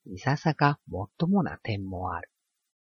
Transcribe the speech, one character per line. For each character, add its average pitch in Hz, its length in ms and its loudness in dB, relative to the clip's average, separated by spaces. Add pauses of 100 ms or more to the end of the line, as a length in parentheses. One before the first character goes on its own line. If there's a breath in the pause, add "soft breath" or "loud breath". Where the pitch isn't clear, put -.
い 90 120 -12
さ 131 200 0
さ 151 180 2
か 147 320 4
も 90 180 -6
っ - 120 -20
と 165 100 0
も 190 160 4
な 85 140 -4
点 98 280 -4
も 90 280 -4
あ 87 80 -6
る。 - 100 -18 (600)